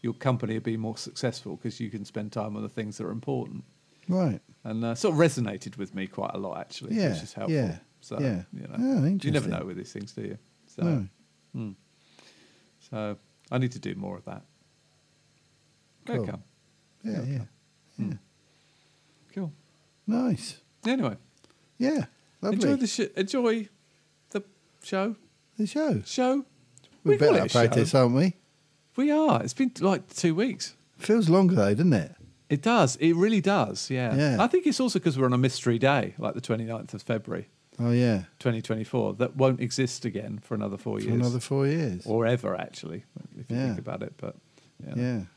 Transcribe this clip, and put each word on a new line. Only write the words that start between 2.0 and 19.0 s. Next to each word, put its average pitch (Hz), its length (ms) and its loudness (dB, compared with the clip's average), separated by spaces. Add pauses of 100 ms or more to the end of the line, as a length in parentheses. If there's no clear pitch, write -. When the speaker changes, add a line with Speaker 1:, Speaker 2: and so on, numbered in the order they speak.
Speaker 1:
spend 104 280 -10
time 107 240 -6
on 107 60 -8
the 107 60 -8
things 110 300 -10
that - 80 -8
are - 60 -6
important. 123 520 -8 (440)
Speaker 2:
Right. 180 320 0 (240)
Speaker 1:
And, 113 200 -4
uh, 117 100 -2
sort 175 200 0
of 147 60 2
resonated 107 560 2
with 95 180 -8
me 95 120 -4
quite - 280 -6
a 98 40 -8
lot, 98 200 -8
actually, - 380 -8
Speaker 2:
Yeah, 170 160 2
Speaker 1:
which 80 100 -6
is - 120 -16
helpful. 131 200 -4
Speaker 2:
yeah, 104 240 -2 (220)
Speaker 1:
So, - 180 -10
Speaker 2:
yeah. 107 260 -2 (100)
Speaker 1:
you - 120 -12
know, - 120 -14
Speaker 2:
Oh, - 0 -
Speaker 1:
you 262 160 0
never 147 120 2
Speaker 2:
interesting. 156 440 0
Speaker 1:
know - 160 -4
with 92 100 -10
these - 160 -12
things, 101 200 -12
do 110 100 -10
you? 101 160 -10 (280)
So, - 160 -8
Speaker 2:
No. 135 260 0 (440)
Speaker 1:
hmm. 110 200 -8 (1160)
So 107 280 -6 (320)
I 123 80 -2
need 123 140 0
to - 60 -14
do 95 160 -8
more 95 220 -8
of - 80 -18
that. 98 200 -14 (1600)
They'll 233 120 -4
Speaker 2:
Cool. 208 80 -2
Speaker 1:
come. - 160 -8 (640)
Speaker 2:
Yeah, 220 80 -4
Speaker 1:
They'll 131 160 -2
Speaker 2:
yeah, 139 100 -2
Speaker 1:
come. 107 100 -8 (480)
Hmm. 170 140 -4
Speaker 2:
yeah. 123 60 -6 (1160)